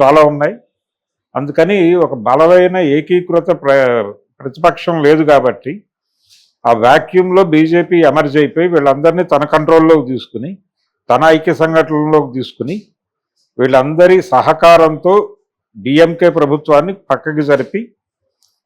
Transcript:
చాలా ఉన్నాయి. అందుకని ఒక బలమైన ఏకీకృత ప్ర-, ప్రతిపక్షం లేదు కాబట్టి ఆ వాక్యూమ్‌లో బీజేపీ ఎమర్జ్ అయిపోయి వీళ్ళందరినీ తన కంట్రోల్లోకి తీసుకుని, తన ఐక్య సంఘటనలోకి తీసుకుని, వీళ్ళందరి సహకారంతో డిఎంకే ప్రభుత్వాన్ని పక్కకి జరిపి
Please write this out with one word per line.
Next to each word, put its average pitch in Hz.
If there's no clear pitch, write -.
చాలా 147
ఉన్నాయి. 147
అందుకని 165
ఒక 156
బలమైన 165
ఏకీకృత 170
ప్ర-, 131
ప్రతిపక్షం 165
లేదు 156
కాబట్టి 139
ఆ 120
వాక్యూమ్‌లో 180
బీజేపీ 165
ఎమర్జ్ 147
అయిపోయి 156
వీళ్ళందరినీ 165
తన 147
కంట్రోల్లోకి 160
తీసుకుని, 131
తన 123
ఐక్య 160
సంఘటనలోకి 156
తీసుకుని, 131
వీళ్ళందరి 156
సహకారంతో 165
డిఎంకే 165
ప్రభుత్వాన్ని 151
పక్కకి 156
జరిపి 147